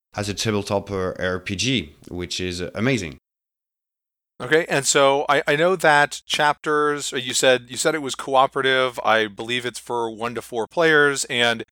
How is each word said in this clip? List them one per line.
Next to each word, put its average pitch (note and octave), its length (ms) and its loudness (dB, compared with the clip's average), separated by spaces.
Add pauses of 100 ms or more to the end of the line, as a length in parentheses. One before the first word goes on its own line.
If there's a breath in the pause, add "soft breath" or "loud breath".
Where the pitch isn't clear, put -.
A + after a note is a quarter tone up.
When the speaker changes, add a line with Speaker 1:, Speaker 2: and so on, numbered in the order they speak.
(160)
Speaker 1:
as G#2 120 -4
a G2+ 60 -4
tabletop G2+ 560 -2
or F#2 300 -4
R F#2 180 -2
P G2 160 -8
G, F#2+ 400 -4 (140)
which F2 320 -8
is F2+ 200 -6
amazing. G2+ 580 -4 (1200)
Speaker 2:
Okay, D#3 260 2
and C#3+ 160 0
so C#3 440 4
I, C#3+ 180 2
I D3 80 2
know F3 220 2
that D3+ 500 4
Chapters, D3 840 -2
uh, C#3+ 60 -4
you B2+ 140 -6
said, B2+ 360 4
you B2 80 -14
said D#3 180 0
it D#3 80 -6
was B2+ 140 -8
cooperative. C3 880 0
I A2 240 2
believe A#2 360 -6
it's A#2+ 140 -6
for A#2 320 -4
one A#2 240 -6
to A#2 80 -8
four A2+ 240 -6
players, D3 600 2
and A#2 460 0